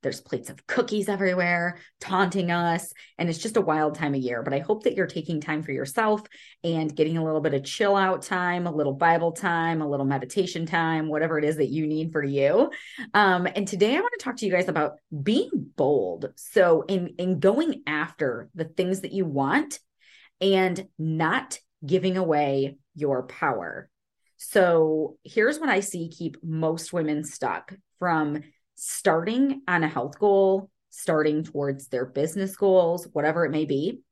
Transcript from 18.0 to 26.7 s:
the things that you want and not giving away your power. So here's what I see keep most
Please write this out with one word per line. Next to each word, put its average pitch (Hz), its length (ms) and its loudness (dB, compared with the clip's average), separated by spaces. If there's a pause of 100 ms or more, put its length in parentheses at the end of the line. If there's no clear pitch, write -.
the 165 100 -6
things 185 360 -2
that - 120 -10
you 190 120 0
want 143 540 0 (600)
and 190 480 2 (120)
not 160 600 -2 (260)
giving 185 340 2
away 143 580 2 (180)
your 139 280 -2
power. 120 680 -4 (480)
So 160 880 2
here's 226 340 2
what 311 120 -2
I 196 100 4
see 170 300 -6
keep 165 320 -8
most 160 500 -4